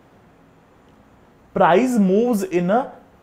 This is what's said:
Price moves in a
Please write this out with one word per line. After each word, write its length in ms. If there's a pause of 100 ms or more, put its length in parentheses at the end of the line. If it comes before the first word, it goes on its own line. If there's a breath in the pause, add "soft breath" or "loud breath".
(1600)
Price 420 (120)
moves 420
in 180
a 120 (400)